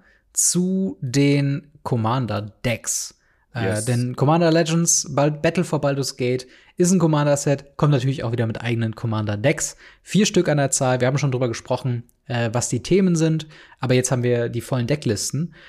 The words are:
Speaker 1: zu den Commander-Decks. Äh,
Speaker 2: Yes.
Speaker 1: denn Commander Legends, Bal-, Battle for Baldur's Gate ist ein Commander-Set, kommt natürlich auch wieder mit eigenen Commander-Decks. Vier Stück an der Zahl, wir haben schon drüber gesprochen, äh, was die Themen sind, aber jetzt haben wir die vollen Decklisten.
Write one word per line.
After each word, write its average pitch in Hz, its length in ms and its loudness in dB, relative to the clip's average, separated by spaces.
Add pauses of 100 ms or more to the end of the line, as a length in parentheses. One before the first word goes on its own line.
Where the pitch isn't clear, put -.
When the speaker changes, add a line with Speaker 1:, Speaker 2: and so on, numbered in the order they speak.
(320)
Speaker 1:
zu 190 680 0
den 143 720 0 (100)
Commander-Decks. 110 1300 -4 (360)
Äh, 117 140 -4
Speaker 2:
Yes. 110 200 -2
Speaker 1:
denn 123 280 0
Commander 160 380 4
Legends, 165 580 2
Bal-, 143 220 2
Battle 165 320 0
for 147 160 -2
Baldur's 139 360 -2
Gate 123 300 -2 (300)
ist 175 160 4
ein 185 80 4
Commander-Set, 147 760 2
kommt 147 160 4
natürlich 131 300 0
auch 113 80 -4
wieder 117 160 0
mit 110 160 -6
eigenen 117 320 -2
Commander-Decks. 110 840 -2 (260)
Vier 208 240 2
Stück 180 220 2
an 147 100 2
der 139 120 0
Zahl, 127 300 0
wir 123 80 2
haben 139 100 0
schon 139 140 0
drüber 123 160 -2
gesprochen, 120 560 -4 (240)
äh, 117 240 -2
was 120 160 -2
die 120 160 -2
Themen 180 320 2
sind, 160 320 0 (320)
aber 127 140 0
jetzt 127 180 2
haben 123 100 0
wir 120 260 0
die 120 120 -6
vollen 123 260 -4
Decklisten. 143 680 -4 (140)